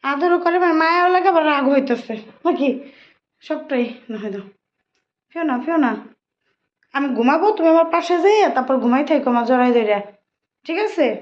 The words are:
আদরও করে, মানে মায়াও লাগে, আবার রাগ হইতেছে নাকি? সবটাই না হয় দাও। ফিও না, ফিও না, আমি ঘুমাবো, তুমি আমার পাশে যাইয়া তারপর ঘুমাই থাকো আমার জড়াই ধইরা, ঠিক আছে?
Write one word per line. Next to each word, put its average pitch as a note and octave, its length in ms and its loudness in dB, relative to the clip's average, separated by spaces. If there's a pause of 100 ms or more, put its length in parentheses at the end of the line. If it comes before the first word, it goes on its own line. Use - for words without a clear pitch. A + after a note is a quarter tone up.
আদরও D4+ 340 0
করে, E4+ 200 0
মানে F4 160 2
মায়াও E4 340 2
লাগে, F4+ 200 2
আবার E4 180 2
রাগ C#4+ 220 0
হইতেছে B3 460 -2 (280)
নাকি? C#4+ 260 0 (720)
সবটাই C4+ 420 -4 (240)
না A3 100 -10
হয় G3+ 120 -10
দাও। G3 140 -12 (800)
ফিও E4 160 -10
না, D4 160 -2
ফিও E4 180 -4
না, C4 160 0 (1000)
আমি C#4 140 -2
ঘুমাবো, C4 420 2
তুমি E4 180 0
আমার E4 220 4
পাশে E4+ 300 -2
যাইয়া G4 280 4
তারপর C4 280 -2
ঘুমাই B3+ 280 0
থাকো D4 260 0
আমার A#3+ 160 0
জড়াই B3 260 2
ধইরা, G#3 280 2 (680)
ঠিক E4 120 -4
আছে? G4 280 0 (160)